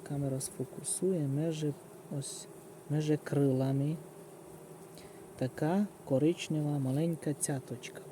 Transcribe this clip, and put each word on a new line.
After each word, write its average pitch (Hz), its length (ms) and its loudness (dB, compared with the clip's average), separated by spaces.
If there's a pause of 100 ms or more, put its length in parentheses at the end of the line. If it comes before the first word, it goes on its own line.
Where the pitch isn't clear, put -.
камера 139 320 0
сфокусує, 151 880 0
межі, 151 460 2 (440)
ось, - 300 -8 (420)
межі 151 340 4
крилами. 139 720 4 (1400)
Така 160 500 2 (180)
коричнева 147 760 4
маленька 151 560 2
цяточка - 680 -4 (120)